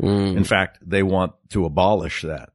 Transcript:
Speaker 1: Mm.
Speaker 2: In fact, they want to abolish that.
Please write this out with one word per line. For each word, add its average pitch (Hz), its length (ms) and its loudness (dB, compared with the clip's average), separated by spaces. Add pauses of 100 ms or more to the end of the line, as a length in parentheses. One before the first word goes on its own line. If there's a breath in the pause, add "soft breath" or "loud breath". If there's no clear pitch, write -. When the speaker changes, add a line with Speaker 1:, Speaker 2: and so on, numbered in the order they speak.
Speaker 1:
Mm. 98 340 0
Speaker 2:
In 98 80 2
fact, 95 380 -2
they 98 220 0
want 92 300 0 (160)
to 95 160 0
abolish 90 580 0
that. 78 320 -8